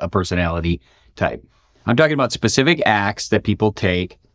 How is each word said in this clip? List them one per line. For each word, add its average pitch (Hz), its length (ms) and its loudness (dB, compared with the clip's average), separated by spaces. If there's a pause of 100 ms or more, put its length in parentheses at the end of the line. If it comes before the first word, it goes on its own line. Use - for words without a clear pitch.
a 92 80 -4
personality 85 720 -2 (340)
type. - 300 -4 (440)
I'm 120 60 2
talking 151 200 2
about 135 180 -2
specific 135 520 0
acts 104 440 0
that 104 160 0
people 107 260 0
take 90 480 -2 (160)